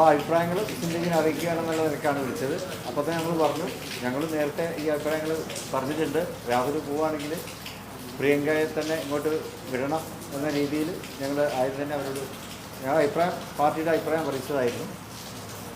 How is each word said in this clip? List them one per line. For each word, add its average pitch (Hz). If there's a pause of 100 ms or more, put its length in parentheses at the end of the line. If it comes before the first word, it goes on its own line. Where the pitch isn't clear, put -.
ആ -
അഭിപ്രായങ്ങൾ 170 (120)
മുസ്ലിം -
ലീഗിനെ 170
അറിയിക്കുകയാണെന്നുള്ള 160
നിലക്കാണ് 143
വിളിച്ചത്. 131 (320)
അപ്പോൾ 143
തന്നെ 165
നമ്മൾ 165
പറഞ്ഞു, 147 (360)
ഞങ്ങൾ 127 (120)
നേരത്തെ 151 (160)
ഈ 151 (100)
അഭിപ്രായങ്ങൾ 156 (420)
പറഞ്ഞിട്ടുണ്ട്, 147 (280)
രാഹുൽ 131
പോവുകയാണെങ്കിൽ 151 (840)
പ്രിയങ്കയെ 143 (140)
തന്നെ 156
ഇങ്ങോട്ട് 147 (360)
വിടണം 139 (340)
എന്ന 143
രീതിയിൽ 151 (300)
ഞങ്ങൾ 139 (220)
ആദ്യം 135
തന്നെ 147
അവരോട് 135 (560)
ഞങ്ങളുടെ 139
അഭിപ്രായം, 165 (240)
പാർട്ടിയുടെ 156
അഭിപ്രായം 151
അറിയിച്ചതായിരുന്നു. 131 (840)